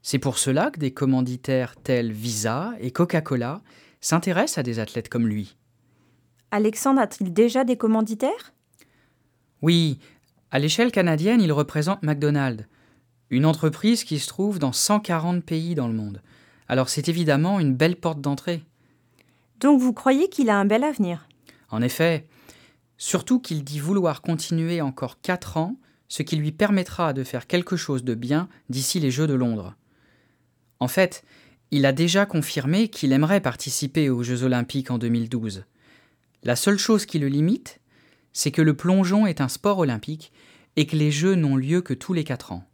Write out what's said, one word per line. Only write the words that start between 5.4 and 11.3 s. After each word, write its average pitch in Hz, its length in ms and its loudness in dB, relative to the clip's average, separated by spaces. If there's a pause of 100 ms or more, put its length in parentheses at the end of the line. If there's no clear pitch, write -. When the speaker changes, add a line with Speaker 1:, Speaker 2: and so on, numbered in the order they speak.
Speaker 2:
Alexandre 220 500 2
a-t-il 196 320 -4
déjà 233 320 4
des 247 100 0
commanditaires ? 220 760 -2 (1080)
Speaker 1:
Oui, 160 380 2 (500)
à 139 100 0
l'échelle 226 340 0
canadienne, 185 480 2